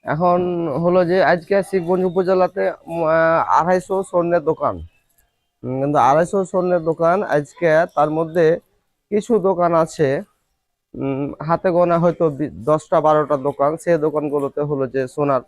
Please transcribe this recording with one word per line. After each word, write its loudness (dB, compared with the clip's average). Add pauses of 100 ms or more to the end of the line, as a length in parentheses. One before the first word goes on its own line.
এখন 2 (440)
হলো 2
যে 0
আজকে 0
শিবগঞ্জ -2
উপজেলাতে, 0 (220)
উম, -4
আহ, 2 (200)
আড়াইশো 0
স্বর্ণের 0
দোকান। -2 (880)
উম, -6
কিন্তু 0
আড়াইশো 2
স্বর্ণের -2
দোকান 0
আজকে, -2 (260)
তার 2
মধ্যে 0 (680)
কিছু 0
দোকান 0
আছে, 0 (840)
উম, -4 (200)
হাতে 0
গোনা 2
হয়তো 0
বি-, -6 (100)
দশটা 0
বারোটা 2
দোকান, -2
সেই 0
দোকানগুলোতে -2
হলো -2
যে -4
সোনার -2